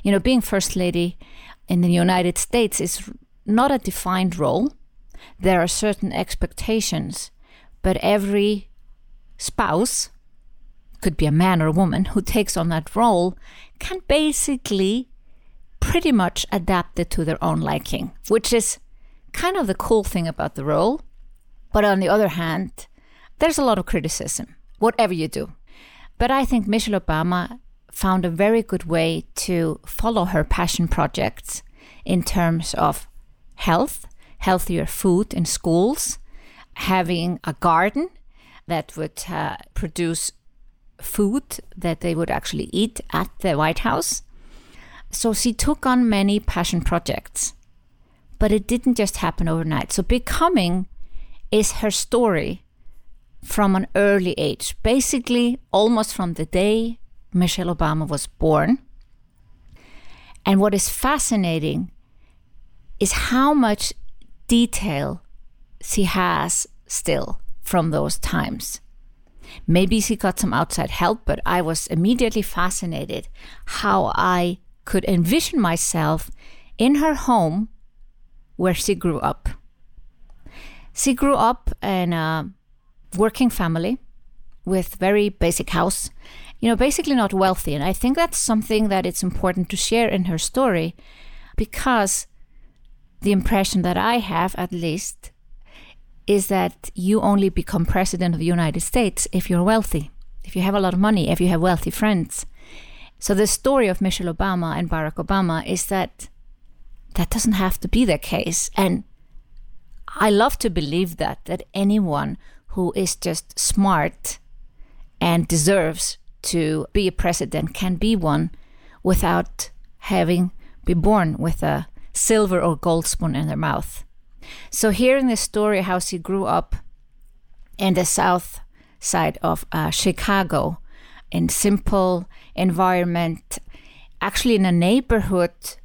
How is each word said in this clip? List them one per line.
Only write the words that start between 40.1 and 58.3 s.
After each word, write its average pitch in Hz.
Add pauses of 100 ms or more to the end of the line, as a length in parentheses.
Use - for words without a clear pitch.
food - (160)
that 170
they 170
would 165
actually -
eat - (120)
at - (100)
the 170
White 156
House. - (880)
So -
she 220
took -
on 247
many 202
passion 175
projects, - (840)
but 214
it 214
didn't 240
just 202
happen 165
overnight. 160
So 196
Becoming 233 (640)
is 208
her 214
story 196 (800)
from 196
an 190
early 196
age, -
basically 240 (140)
almost 214
from 175
the 156
day 226 (320)
Michelle 175
Obama 156
was -
born. 156 (1700)